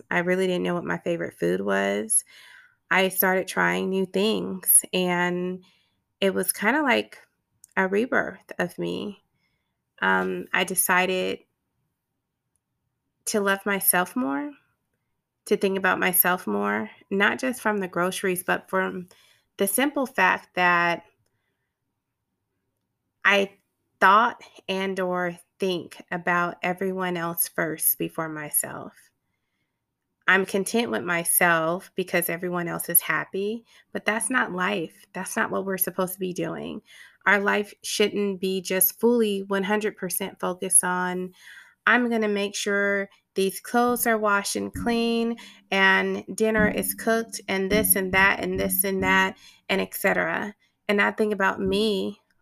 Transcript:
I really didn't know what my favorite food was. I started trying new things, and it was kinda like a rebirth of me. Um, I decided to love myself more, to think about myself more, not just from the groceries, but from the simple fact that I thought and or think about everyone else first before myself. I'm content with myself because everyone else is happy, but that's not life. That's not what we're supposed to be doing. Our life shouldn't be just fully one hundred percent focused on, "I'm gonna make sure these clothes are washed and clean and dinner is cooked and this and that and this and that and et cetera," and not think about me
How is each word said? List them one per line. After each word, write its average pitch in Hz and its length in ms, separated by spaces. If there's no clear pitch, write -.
I 180 100
really 180 280
didn't 180 160
know 175 120
what 170 100
my 170 140
favorite 170 380
food 175 220
was. 196 640
I 185 200
started 185 400
trying 180 400
new 190 160
things, 190 880
and 180 680
it 196 120
was 190 200
kinda 247 280
like 226 360
a 190 100
rebirth 202 680
of 180 220
me. 180 440
Um, 185 500
I 185 120
decided 185 760
to - 140
love 196 260
myself 190 500
more, 277 360
to 208 120
think 190 200
about 185 220
myself 185 480
more, 208 420
not 208 280
just 254 220
from 214 160
the 185 100
groceries, 180 560
but 180 260
from 190 380
the 196 100
simple 277 380
fact 185 500
that 175 480
I 196 280
thought 208 420
and 190 320
or 180 380
think 180 420
about 175 520
everyone 180 540
else 170 300
first 160 500
before 165 320
myself. - 640
I'm 190 160
content 220 460
with 214 120
myself 170 920
because 180 340
everyone 175 380
else 165 220
is 170 100
happy, 196 640
but 202 100
that's 220 260
not 247 220
life. 180 600
That's - 240
not - 140
what 190 140
we're 190 120
supposed 185 360
to - 60
be 185 140
doing. 165 480
Our 202 140
life 202 420
shouldn't 202 580
be 190 220
just 185 380
fully 226 440
one 196 200
hundred 208 340
percent - 420
focused 185 440
on, 180 500
"I'm 240 240
gonna 226 180
make 202 280
sure 202 540
these 190 240
clothes 247 480
are 226 100
washed 202 380
and 196 180
clean 233 640
and 190 540
dinner 220 340
is 196 240
cooked 226 540
and 190 240
this 208 240
and 190 180
that 190 280
and 185 180
this 190 240
and 190 200
that 190 340
and 190 120
et 185 120
cetera," 180 600
and 208 100
not 208 200
think 214 160
about 190 260
me 202 600